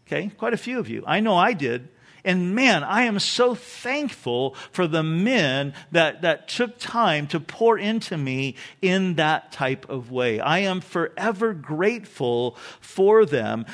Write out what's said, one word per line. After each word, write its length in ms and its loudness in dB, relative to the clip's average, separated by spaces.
Okay, 320 -4
quite 160 -2
a 20 0
few 220 -6
of 100 -4
you. 200 -8
I 100 2
know 160 2
I 200 4
did. 340 -4
And 320 0
man, 260 4
I 200 0
am 180 0
so 340 2
thankful 1000 -6
for 160 0
the 160 0
men 680 0
that, 300 2
that 260 0
took 280 -2
time 520 0
to 100 -2
pour 400 2
into 400 -2
me 380 -2
in 320 2
that 380 0
type 360 -4
of 220 -8
way. 300 0
I 180 2
am 220 -2
forever 760 -2
grateful 1000 -2
for 460 4
them. 480 -2